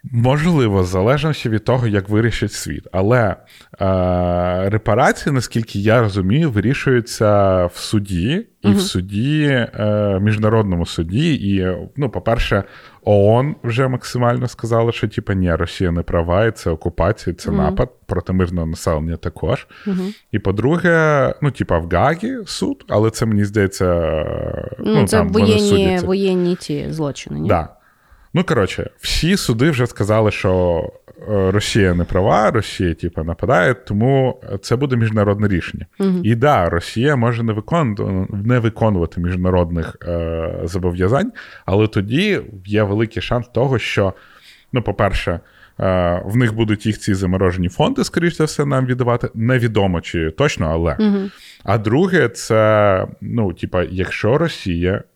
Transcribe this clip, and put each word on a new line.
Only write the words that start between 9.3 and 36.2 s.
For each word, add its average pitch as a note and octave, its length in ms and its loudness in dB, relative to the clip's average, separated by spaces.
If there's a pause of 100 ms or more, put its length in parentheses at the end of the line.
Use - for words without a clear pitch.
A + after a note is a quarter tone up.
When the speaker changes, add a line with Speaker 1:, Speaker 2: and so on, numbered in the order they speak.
Speaker 1:
е, G#2 460 0
міжнародному G#2+ 680 2
суді. A2+ 480 -2
І, G2 320 0 (300)
ну, C3 140 -2
по-перше, G#2+ 520 0 (420)
оон A2 500 4 (100)
вже B2 240 0
максимально B2 600 -2
сказала, A#2 440 0
що, - 160 -2
типу, - 240 -4
ні, F2+ 220 2
Росія E2+ 380 -2
не E2+ 100 -2
права, F2 440 0
і A2 40 2
це - 200 -6
окупація, F2 640 -2
і - 20 -10
це - 140 -8
Speaker 2:
Мгм. - 120 0
Speaker 1:
напад F#3+ 280 0 (160)
проти F2+ 260 -4
мирного F2 340 0
населення D#2+ 500 -2
також. - 500 -4 (200)
Speaker 2:
Мгм. F#3 200 -2 (260)
Speaker 1:
І, G2+ 60 -2
по-друге, D3+ 1040 2
ну, C#3+ 80 0
типу, - 300 -2
в E2+ 80 -8
Гаагі E3 480 0 (100)
суд, - 420 -6
але G#2+ 220 2
це, - 160 -2
мені G#2 180 2
здається, G2+ 500 0
е, D#2 840 -4
Speaker 2:
Ну, G#3+ 160 -2
Speaker 1:
ну, G3+ 120 4
Speaker 2:
це A3 100 0
Speaker 1:
там G#3+ 120 2
вони G#3 180 2
Speaker 2:
воєнні, G#3+ 220 4
Speaker 1:
судяться. F#3+ 380 2
Speaker 2:
воєнні F#3 500 0
ті C#3+ 340 -6
злочини, D3 500 -6
ні? D#3 80 -2
Speaker 1:
Да. E2 200 0 (680)
Ну, F3+ 100 2
коротше, A2+ 460 -2 (100)
всі - 360 0
суди B2+ 340 2
вже B2 160 0
сказали, G#2+ 440 0
що, F2+ 520 0 (480)
е, F#2+ 200 2
Росія G2 440 2
не F2 100 0
права, C#3+ 460 2
Росія, F2+ 440 -2
типу, E2 300 -6
нападає, A#2+ 500 2
тому B2+ 680 0 (220)
це A#2+ 140 0
буде C3 200 0
міжнародне G#2+ 520 2
рішення. - 380 -2 (120)
Speaker 2:
Мгм. F#3 260 0